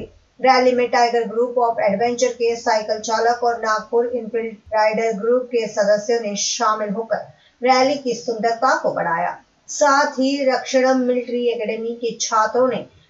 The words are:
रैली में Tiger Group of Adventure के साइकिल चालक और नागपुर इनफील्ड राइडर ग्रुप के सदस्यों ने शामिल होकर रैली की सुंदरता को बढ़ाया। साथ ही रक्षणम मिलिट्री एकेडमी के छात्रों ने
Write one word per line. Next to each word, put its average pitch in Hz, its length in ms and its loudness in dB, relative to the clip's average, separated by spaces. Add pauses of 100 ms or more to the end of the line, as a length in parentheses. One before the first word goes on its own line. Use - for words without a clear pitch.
(400)
रैली 254 320 4
में 240 200 0
Tiger 240 340 2
Group 240 340 -2
of 226 240 0
Adventure 240 500 0
के 233 220 0
साइकिल 214 460 -2
चालक 233 420 0
और 233 160 0
नागपुर 220 480 -2
इनफील्ड 226 480 -6 (200)
राइडर 214 440 2
ग्रुप 240 260 2
के 233 220 -2
सदस्यों 208 540 0
ने 202 160 -6
शामिल 214 520 -2
होकर 220 360 -4 (360)
रैली 262 360 4
की 240 180 -4
सुंदरता 233 600 0
को - 160 -2
बढ़ाया। 175 440 -2 (320)
साथ 285 500 2
ही 277 260 0
रक्षणम 262 540 2
मिलिट्री 247 500 -2
एकेडमी 226 460 -4
के 233 240 -6
छात्रों 226 480 0
ने 220 180 -4 (240)